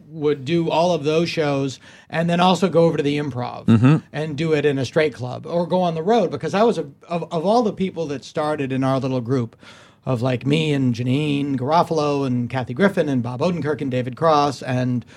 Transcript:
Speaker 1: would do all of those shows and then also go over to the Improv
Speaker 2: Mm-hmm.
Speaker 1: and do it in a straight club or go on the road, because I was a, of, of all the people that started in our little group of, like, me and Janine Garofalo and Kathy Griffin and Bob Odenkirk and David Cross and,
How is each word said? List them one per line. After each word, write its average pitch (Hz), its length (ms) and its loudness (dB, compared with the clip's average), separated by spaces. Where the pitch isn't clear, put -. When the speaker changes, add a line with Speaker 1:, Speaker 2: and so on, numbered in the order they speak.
Speaker 1:
would 147 380 -2
do 165 240 0
all 170 240 2
of 147 100 -2
those 160 240 2
shows 139 500 -2
and 165 220 -2
then 175 100 2
also 185 300 4
go 165 140 4
over 156 120 2
to 151 60 0
the 143 160 0
Improv 123 480 -6
Speaker 2:
Mm-hmm. 120 300 6
Speaker 1:
and 151 260 -6
do 160 160 0
it 147 100 2
in 139 140 2
a 127 80 -2
straight 156 280 0
club 120 320 -10
or 175 200 -2
go 180 160 0
on 170 120 0
the 160 80 -6
road, 196 280 2
because 151 240 -6
I 196 80 4
was 214 160 2
a, 151 100 -6
of, 165 220 -4
of 165 140 -2
all 226 180 4
the 208 120 -2
people 170 320 -4
that 139 180 -8
started 151 480 -2
in 131 100 0
our 135 160 2
little 131 220 -2
group 120 340 -2
of, 127 160 -2
like, 127 240 -2
me 156 260 2
and 131 220 2
Janine 139 640 0
Garofalo 147 680 2
and 123 220 0
Kathy 127 240 -4
Griffin 180 380 2
and 127 120 0
Bob 123 180 -6
Odenkirk 151 420 -2
and 139 80 -4
David 123 260 -4
Cross 147 460 2
and, 127 420 -2